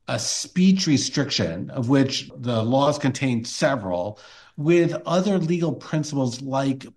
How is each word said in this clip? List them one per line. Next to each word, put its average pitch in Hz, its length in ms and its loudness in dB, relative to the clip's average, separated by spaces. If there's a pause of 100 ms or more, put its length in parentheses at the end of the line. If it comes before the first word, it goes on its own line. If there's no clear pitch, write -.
a 123 120 -4
speech - 680 2
restriction, 120 840 0
of 117 180 -4
which 139 480 2
the 120 240 -2
laws 139 380 2
contain 127 460 0
several, 104 760 -2 (360)
with 165 380 4 (120)
other 185 340 0
legal 165 340 0
principles 135 680 -4
like 135 440 -2 (120)